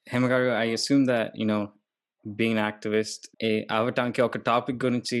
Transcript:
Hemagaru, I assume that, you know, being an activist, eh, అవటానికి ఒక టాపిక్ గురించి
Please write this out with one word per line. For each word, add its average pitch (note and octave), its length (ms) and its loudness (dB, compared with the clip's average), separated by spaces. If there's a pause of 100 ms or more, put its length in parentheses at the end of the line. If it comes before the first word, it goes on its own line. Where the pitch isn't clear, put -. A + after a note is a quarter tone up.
Hemagaru, B2+ 440 2
I A2+ 120 0
assume B2+ 400 2
that, A#2 300 0
you A2 100 -4
know, G#2 280 -2 (600)
being A2+ 220 2
an G#2+ 140 2
activist, G#2+ 480 -2 (200)
eh, G#2+ 220 0 (140)
అవటానికి A#2+ 520 0
ఒక A2+ 100 -4 (100)
టాపిక్ A#2+ 380 0
గురించి A#2+ 360 -2